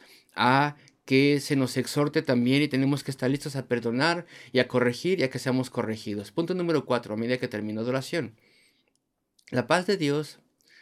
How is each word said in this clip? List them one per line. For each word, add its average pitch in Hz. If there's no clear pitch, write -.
a 139
que 139
se 139
nos 131
exhorte 147
también 131
y 151
tenemos 135
que -
estar 131
listos 139
a 123
perdonar 127
y 127
a 123
corregir 123
y 131
a 131
que 131
seamos 127
corregidos. 107
Punto 170
número 170
cuatro, 117
a -
medida 120
que 123
termino 107
de 123
oración. 131
La 123
paz 175
de 202
Dios 147